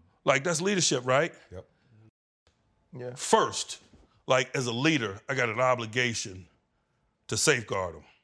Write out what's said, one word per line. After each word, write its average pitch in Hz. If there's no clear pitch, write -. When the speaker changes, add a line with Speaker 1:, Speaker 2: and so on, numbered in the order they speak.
Speaker 1:
Like, 135
that's 165
leadership, 170
right? 139
Speaker 2:
Yep. 92
Speaker 3:
Yeah. 123
Speaker 1:
First, -
like, 131
as 135
a 117
leader, 120
I 135
got 123
an 110
obligation 113
to 110
safeguard 101
him 76